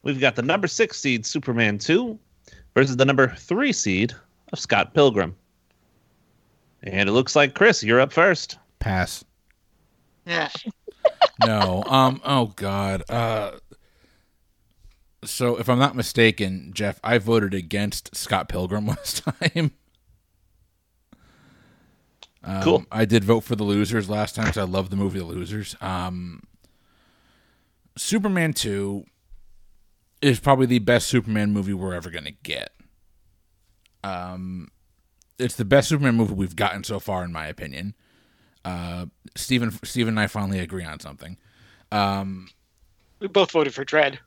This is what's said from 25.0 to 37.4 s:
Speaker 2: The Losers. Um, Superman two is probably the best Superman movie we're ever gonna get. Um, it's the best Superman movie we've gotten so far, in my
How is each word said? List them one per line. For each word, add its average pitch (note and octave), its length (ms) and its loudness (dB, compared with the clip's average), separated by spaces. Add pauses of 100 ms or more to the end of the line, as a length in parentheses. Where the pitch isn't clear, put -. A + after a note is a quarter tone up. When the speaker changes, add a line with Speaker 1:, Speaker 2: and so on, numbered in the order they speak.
Speaker 2:
The F#2 60 -6
Losers. F2+ 560 -8
Um, F2+ 640 -8 (1500)
Superman F#3+ 560 0
two G2+ 520 -4 (1160)
is C3+ 160 4
probably C3 280 4
the B2 120 4
best A#2 300 2
Superman G#2+ 440 2
movie G2+ 220 -2
we're F#2 200 -6
ever F2 160 -10
gonna D#2 200 -10
get. - 420 -10 (1300)
Um, F#2 680 -10 (680)
it's B2 180 -2
the B2 80 -2
best B2+ 240 6
Superman C#3 260 2
movie A2 200 2
we've F#2 200 -2
gotten G2 300 -2
so G2+ 160 -6
far, F#2 240 -4
in F2 80 -8
my D#2+ 140 -8